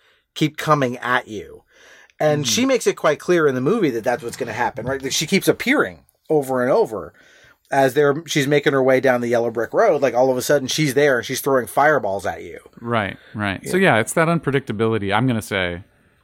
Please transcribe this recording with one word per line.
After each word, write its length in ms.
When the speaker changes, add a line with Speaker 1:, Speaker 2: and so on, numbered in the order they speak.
Speaker 1:
keep 220
coming 400
at 320
you. 340
And 240
Speaker 2:
Mm-hmm. 80
Speaker 1:
she 140
makes 200
it 120
quite 220
clear 280
in 80
the 60
movie 300
that 120
that's 200
what's 140
gonna 160
happen, 320
right? 160
Like, 120
she 120
keeps 220
appearing 560
over 320
and 100
over 420
as 220
they're, 340
she's 200
making 260
her 100
way 160
down 220
the 80
yellow 220
brick 220
road. 280
Like, 120
all 160
of 60
a 60
sudden, 260
she's 280
there 220
and 80
she's 140
throwing 260
fireballs 600
at 180
you. 160
Speaker 2:
Right, 340
right. 300
Speaker 1:
Yeah. 80
Speaker 2:
So, 60
yeah, 220
it's 140
that 140
unpredictability, 880
I'm 120
gonna 140
say, 420